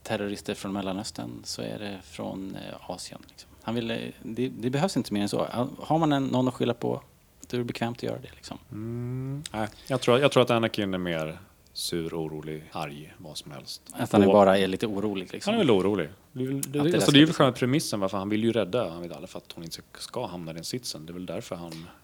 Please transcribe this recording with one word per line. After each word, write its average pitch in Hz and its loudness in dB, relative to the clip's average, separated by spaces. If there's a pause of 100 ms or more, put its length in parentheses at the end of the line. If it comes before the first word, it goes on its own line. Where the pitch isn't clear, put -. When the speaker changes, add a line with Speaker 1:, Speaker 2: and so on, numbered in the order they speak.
Speaker 1:
terrorister 101 -4
från 98 -6
Mellanöstern 104 -6
så - -10
är 110 -6
det 101 -10
från, 98 -8
eh, 98 -12
Asien, - -12
liksom. - -20 (140)
Han 113 -2
vill, 117 -2
eh, 117 -2 (260)
det, 120 -2
det 120 -4
behövs 143 2
inte 110 0
mer 101 2
än 101 0
så. - 0 (320)
Har - 2
man 160 4
en, 135 2
någon 127 2
att 123 0
skylla 120 0
på, 123 -2 (460)
då 123 -2
är - 0
det 120 -2
bekvämt 120 -4
att - -8
göra 117 -4
det, 123 -16
liksom. - -14 (140)
Speaker 2:
Mm, 123 -6 (100)
nej, 110 -2 (200)
jag 131 0
tror, 123 6
jag 143 6
tror 127 6
att 113 2
Anakin 110 2
är 92 0
mer 85 -2 (340)
sur, 82 -4
orolig, 78 -6
arg, 76 -10
vad 76 -14
som - -12
helst. 64 -14 (120)
Speaker 1:
Att - -6
han 107 6
är 98 6
Speaker 2:
Och 98 8
Speaker 1:
bara 98 10
är 98 2
lite 95 -2
orolig, 101 -4
liksom. 196 -2
Speaker 2:
han 233 4
är 185 6
väl 131 6
orolig. 92 2 (240)
Det 127 -4
är 131 -2
väl, 139 -4
det, 139 -4
Speaker 1:
Att 147 4
det - 4
Speaker 2:
alltså, 151 6
Speaker 1:
där - 8
Speaker 2:
det 139 10
är 151 12
ju 165 0
Speaker 1:
ska 160 6
Speaker 2:
själva 123 4
premissen 127 2
varför 98 0
han 98 -2
vill 107 2
ju 117 4
rädda 104 0
Amidala, 82 -10
för - -14
att - -16
hon 85 -12
inte 82 -10 (180)
ska - -6
hamna 87 -8
i - -10
den 82 -10
sitsen. 123 -8
Det 82 -12
är - -12
väl 90 -8
därför 87 -8
han 82 -12 (180)